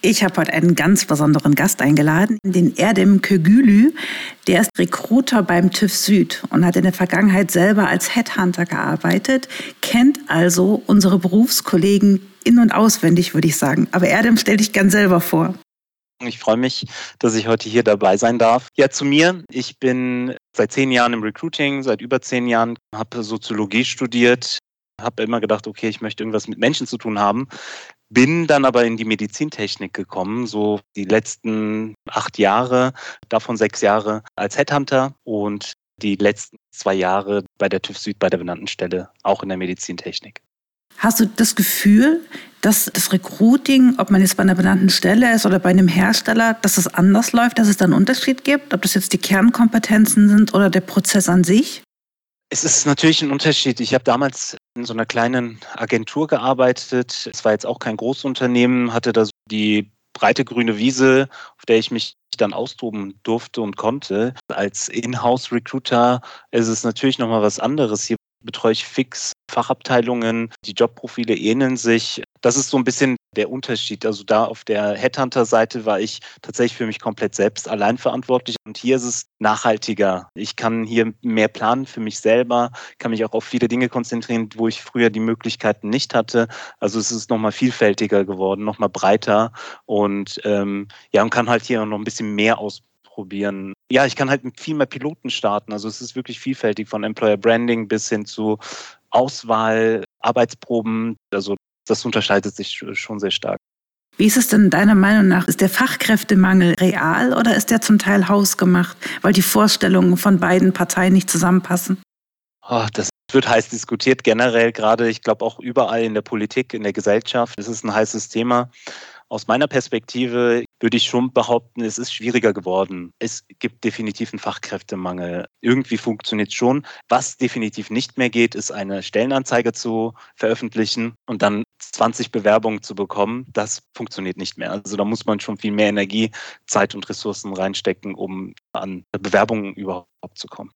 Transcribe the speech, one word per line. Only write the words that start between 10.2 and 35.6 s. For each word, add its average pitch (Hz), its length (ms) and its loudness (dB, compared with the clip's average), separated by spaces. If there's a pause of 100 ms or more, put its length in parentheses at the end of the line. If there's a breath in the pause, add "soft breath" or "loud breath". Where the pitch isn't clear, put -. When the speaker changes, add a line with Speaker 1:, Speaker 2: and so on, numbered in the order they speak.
Speaker 1:
also 180 600 2
unsere 196 320 6
Berufskollegen 196 1040 4 (160)
in- 240 160 6
und 233 140 6
auswendig, 175 600 2
würde 160 120 2
ich 151 100 2
sagen. 131 360 0
Aber 175 160 2
Erdem, 226 300 4
stell 208 180 2
dich 214 160 0
gern 196 180 4
selber 185 300 4
vor. 170 340 0 (680)
Speaker 2:
Ich 117 140 -8
freue 110 180 0
mich, 127 300 -2 (340 loud breath)
dass 113 140 2
ich 107 120 -2
heute 113 220 0
hier 113 160 2
dabei 104 320 4
sein 120 220 2
darf. 117 380 2
Ja, 135 140 4
zu - 140 -6
mir. 160 460 2
Ich - 280 -8
bin 127 560 -2 (220)
seit 110 160 -2
zehn 135 180 0
Jahren 120 220 2
im 113 100 -4
Recruiting, 139 640 -4
seit 113 160 -2
über 123 220 -2
zehn 123 260 -4
Jahren, 117 280 0 (180)
habe 110 280 -8
Soziologie 107 640 -4
studiert, 120 720 0 (420)
habe 120 220 -6
immer 113 180 -2
gedacht, 107 280 -2
okay, 110 200 -8
ich 107 120 -8
möchte 107 220 -8
irgendwas 110 260 -6
mit 101 100 -10
Menschen 123 300 -2
zu 123 80 -8
tun 107 220 -6
haben. 104 300 0 (600 loud breath)
Bin 147 380 2
dann 143 200 4
aber 123 180 4
in 113 140 -2
die 110 80 -6
Medizintechnik 107 880 -6
gekommen, 104 520 -6
so 104 340 -2 (160)
die 101 80 -8
letzten 107 920 -4 (160)
acht - 260 -6
Jahre, 123 560 2 (380 loud breath)
davon 117 260 -2
sechs 104 240 -2
Jahre 107 420 0 (140)
als 104 220 -6
Headhunter 139 560 0 (100)
und 104 480 -6 (300)